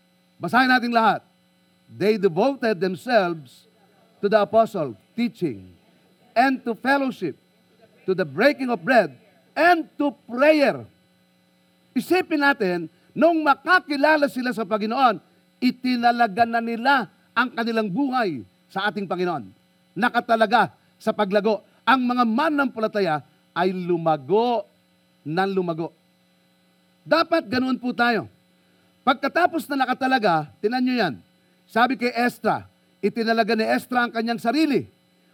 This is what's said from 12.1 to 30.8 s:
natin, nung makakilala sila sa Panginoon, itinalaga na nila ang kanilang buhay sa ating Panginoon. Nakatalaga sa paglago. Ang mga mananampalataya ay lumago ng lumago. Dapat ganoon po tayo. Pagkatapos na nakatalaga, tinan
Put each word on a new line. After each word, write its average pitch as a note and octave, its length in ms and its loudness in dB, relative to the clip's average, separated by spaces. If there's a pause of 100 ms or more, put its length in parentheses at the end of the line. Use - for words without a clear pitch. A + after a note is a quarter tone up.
natin, F#3 460 0 (240)
nung D#4+ 320 2
makakilala D4 880 2
sila B3 240 -6
sa A3 80 -6
Panginoon, A3 560 0 (400)
itinalaga A#3+ 880 0
na A#3 160 -2
nila A#3 480 0 (240)
ang A#3+ 160 0
kanilang A3+ 400 -4
buhay G#3+ 560 -2 (240)
sa G3 180 -6
ating G3 200 -6
Panginoon. F3 420 -4 (480)
Nakatalaga A3+ 720 2 (260)
sa - 140 -4
paglago. G#3 540 -2 (180)
Ang B3 240 2
mga B3 160 0
mananampalataya A3+ 960 0 (340)
ay F#3 240 0
lumago F3 880 0 (640)
ng F#3 240 -2
lumago. E3+ 400 -4 (1120)
Dapat D#4+ 480 0
ganoon B3+ 320 -2
po B3 80 -4
tayo. A#3 400 -2 (720)
Pagkatapos C#4+ 640 -2
na C#4 160 -4
nakatalaga, B3 640 0 (160)
tinan B3 240 -2